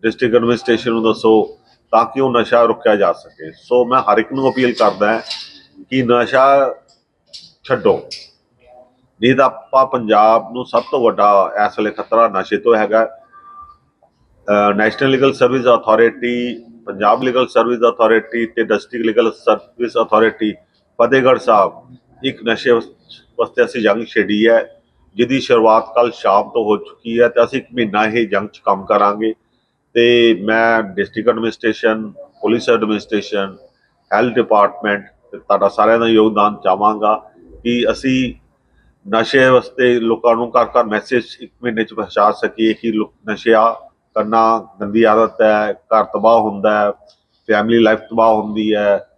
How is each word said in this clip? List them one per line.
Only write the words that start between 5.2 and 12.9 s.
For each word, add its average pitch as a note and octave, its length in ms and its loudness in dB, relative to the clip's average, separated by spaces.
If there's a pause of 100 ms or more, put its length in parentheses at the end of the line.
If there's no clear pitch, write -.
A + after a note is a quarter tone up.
ਕਿ C3 120 -2
ਨਸ਼ਾ C3 720 2 (880)
ਛੱਡੋ, A2 380 -2 (1200)
ਨਹੀਂ B2+ 120 4
ਤਾਂ C3 120 2
ਆਪਾਂ C3 400 0
ਪੰਜਾਬ A2 680 2
ਨੂੰ B2 120 -10
ਸਭ A#2 260 -2
ਤੋਂ C3+ 100 -2
ਵੱਡਾ G2+ 520 2 (140)
ਇਸ G#2 120 -8
ਵੇਲੇ G#2+ 120 -2
ਖਤਰਾ A2+ 380 0
ਨਸ਼ੇ G2+ 280 -4
ਤੋਂ A2+ 200 2
ਹੈਗਾ। G#2+ 280 2